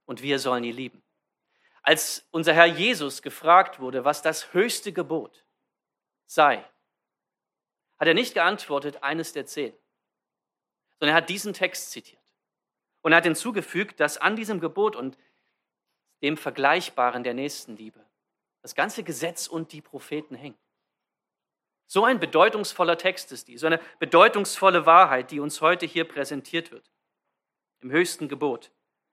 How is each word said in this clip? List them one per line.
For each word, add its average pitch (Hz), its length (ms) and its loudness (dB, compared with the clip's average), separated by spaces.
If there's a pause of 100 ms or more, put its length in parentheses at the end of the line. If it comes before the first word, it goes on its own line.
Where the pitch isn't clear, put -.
und - 160 -14
wir 139 160 -2
sollen 123 260 -4
ihn 117 100 -8
lieben. 123 280 -16 (800)
Als - 480 0
unser 160 240 0
Herr 165 100 8
Jesus 170 560 -2
gefragt 170 600 2
wurde, 127 260 -6
was 151 160 -2
das - 320 -4
höchste 202 400 -2
Gebot 156 500 -8 (800)
sei, 139 400 2 (1300)
hat 156 100 2
er 165 60 8
nicht 240 180 -2
geantwortet, 151 720 -2
„Eines 156 320 -6
der 139 100 -8
zehn“, 127 300 -10 (1200)
sondern 151 160 2
er 165 40 6
hat 165 100 -2
diesen 196 240 -8
Text - 380 -6
zitiert. - 320 -20 (800)
Und 160 100 2
er 165 40 8
hat 170 80 4
hinzugefügt, 190 760 -4
dass 151 160 -2
an 196 200 -2
diesem 220 220 -6
Gebot 196 380 -4
und 131 220 -10 (1040)
dem 151 160 -2
Vergleichbaren 135 840 -2
der 120 100 -4
Nächstenliebe 120 680 -12 (600)
das - 120 -20
ganze 202 280 -4
Gesetz 165 460 -8
und 160 240 -10
die 151 100 -20
Propheten 147 520 -12
hängen. 127 240 -18 (1300)
So 202 180 2
ein 247 140 2
bedeutungsvoller 175 760 2
Text 180 360 -4
ist - 160 -18
dies, 120 120 -20
so 156 60 0
eine 160 140 0 (180)
bedeutungsvolle 185 880 4
Wahrheit, 160 440 8
die 147 100 -8
uns 147 200 -8
heute 170 240 2
hier 160 200 -4
präsentiert 151 640 -8
wird. - 200 -20 (880)
Im 127 100 -14
höchsten 165 360 -2
Gebot, 135 460 -6 (400)